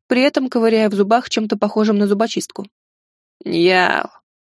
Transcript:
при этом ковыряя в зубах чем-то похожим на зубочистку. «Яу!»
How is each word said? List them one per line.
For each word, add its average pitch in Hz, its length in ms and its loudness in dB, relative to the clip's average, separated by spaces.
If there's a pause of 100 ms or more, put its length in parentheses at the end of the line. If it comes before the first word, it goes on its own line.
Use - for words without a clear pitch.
при 254 160 0
этом 269 260 0
ковыряя 220 400 2
в 202 60 -2
зубах 208 340 0
чем-то 214 300 -2
похожим 214 400 0
на 208 80 2
зубочистку. 202 600 -4 (800)
«Яу!» 175 640 0 (400)